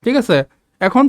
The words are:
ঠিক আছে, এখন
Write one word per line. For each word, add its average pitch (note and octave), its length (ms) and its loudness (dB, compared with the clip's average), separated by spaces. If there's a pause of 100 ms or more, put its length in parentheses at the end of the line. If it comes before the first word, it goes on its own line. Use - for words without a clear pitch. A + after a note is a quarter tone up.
ঠিক B3+ 100 0
আছে, G3 220 0 (440)
এখন G3 280 2